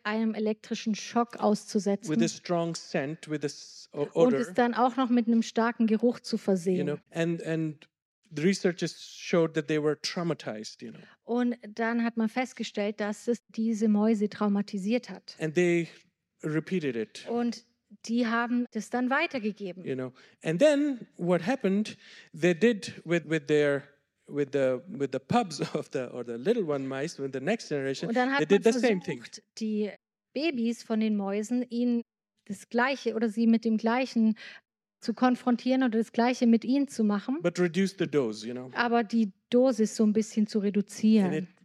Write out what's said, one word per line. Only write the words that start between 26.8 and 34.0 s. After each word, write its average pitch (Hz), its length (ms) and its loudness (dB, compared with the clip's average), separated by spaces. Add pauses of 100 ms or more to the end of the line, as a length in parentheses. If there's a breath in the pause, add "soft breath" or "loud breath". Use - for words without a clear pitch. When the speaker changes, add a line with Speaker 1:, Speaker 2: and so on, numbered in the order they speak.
Speaker 2:
mice, 135 340 -6
with 135 120 -6
the 131 80 -6
next 190 280 -4
generation, 135 400 -4
Speaker 1:
Und 233 80 -4
dann 254 140 2
Speaker 2:
they 277 120 0
Speaker 1:
hat - 80 -2
Speaker 2:
did 196 140 4
Speaker 1:
man 226 100 6
Speaker 2:
the 254 60 0
same 214 200 2
thing. 147 200 -8
Speaker 1:
versucht, - 220 -20 (160)
die 214 320 -4 (440)
Babys 240 480 -2
von 220 180 -2
den 220 160 2
Mäusen, 208 540 -2
ihnen 240 320 0 (460)
das - 200 -12
Gleiche 240 460 0
oder 226 140 0
sie 226 180 0
mit 226 180 4
dem 226 140 2
Gleichen 226 580 2 (640 loud breath)